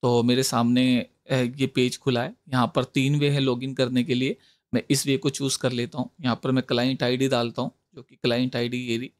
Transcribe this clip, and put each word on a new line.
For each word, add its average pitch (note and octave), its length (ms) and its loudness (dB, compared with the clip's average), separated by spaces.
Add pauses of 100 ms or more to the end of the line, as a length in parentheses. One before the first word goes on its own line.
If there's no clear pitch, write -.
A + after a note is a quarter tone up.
तो A#2+ 200 4
मेरे B2 200 4
सामने, B2 400 2 (480)
अ, C3+ 40 0
ये C3 320 0
पेज B2+ 320 0
खुला A#2+ 240 0
है, E3+ 120 -6 (180)
यहाँ B2+ 220 2
पर B2+ 100 0
तीन C#3 340 0
वे C#3+ 120 2
है C#3+ 100 0
लॉगिन C3 340 -2
करने B2+ 300 0
के B2+ 100 0
लिए। C3 220 0 (360)
मैं B2 180 0
इस C#3 160 0
वे C#3 100 2
को C#3 140 0
चूज़ C3+ 280 -4
कर B2+ 140 -2
लेता A#2+ 260 -4
हूँ। - 120 -4 (100)
यहाँ B2+ 220 -2
पर C3+ 80 -2
मैं C3 120 2
क्लाइंट B2+ 400 -2
आईडी B2+ 260 0
डालता A#2+ 340 -2
हूँ C3+ 80 -6 (240)
जो B2 80 -18
कि - 140 -20
क्लाइंट B2+ 400 -2
आईडी A#2+ 220 -2
ये B2 180 -2
रही B2 240 -6